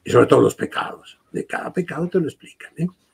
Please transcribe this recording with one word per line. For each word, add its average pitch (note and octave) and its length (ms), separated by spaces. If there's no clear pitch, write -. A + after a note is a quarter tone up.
y - 80
sobre A#2+ 160
todo B2+ 140
los G#2+ 140
pecados. - 640
De - 140
cada - 280
pecado E3+ 340
te F#3 120
lo D#3+ 60
explican, - 520
¿eh? E3 100